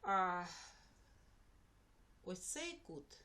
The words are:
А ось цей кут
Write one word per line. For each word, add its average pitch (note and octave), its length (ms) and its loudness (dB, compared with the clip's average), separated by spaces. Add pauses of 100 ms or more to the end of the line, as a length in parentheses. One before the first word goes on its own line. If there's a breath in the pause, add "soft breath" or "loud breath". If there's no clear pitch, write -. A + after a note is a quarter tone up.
А F#3 440 4 (1800 loud breath)
ось F#3 140 -4
цей E4+ 340 -4
кут D#3 520 -12